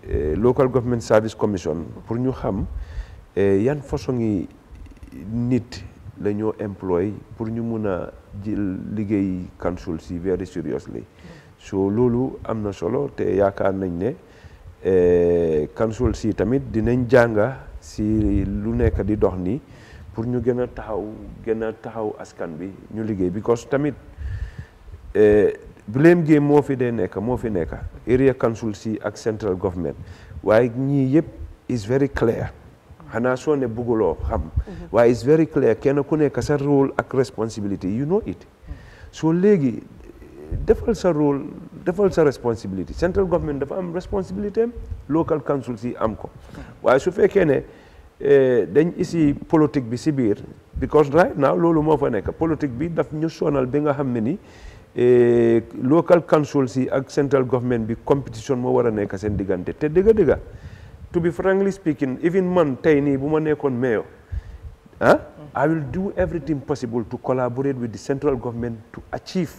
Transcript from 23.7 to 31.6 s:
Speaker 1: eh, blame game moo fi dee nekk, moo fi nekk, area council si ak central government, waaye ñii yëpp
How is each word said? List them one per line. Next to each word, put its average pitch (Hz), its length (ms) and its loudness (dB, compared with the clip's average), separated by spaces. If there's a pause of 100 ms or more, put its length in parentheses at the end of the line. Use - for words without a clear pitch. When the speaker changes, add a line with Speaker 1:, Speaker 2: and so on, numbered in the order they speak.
Speaker 1:
eh, 104 400 6 (320)
blame 165 380 6
game 147 220 4
moo 147 160 4
fi 139 140 -4
dee 123 160 0
nekk, 95 240 -4
moo 113 200 -2
fi 113 140 -4
nekk, 85 240 -2 (340)
area 127 260 4
council 117 400 -2
si 107 280 -6
ak 104 140 -4
central 107 400 -2
government, 90 400 -4 (460)
waaye 113 280 6
ñii 135 460 0
yëpp 165 100 4 (420)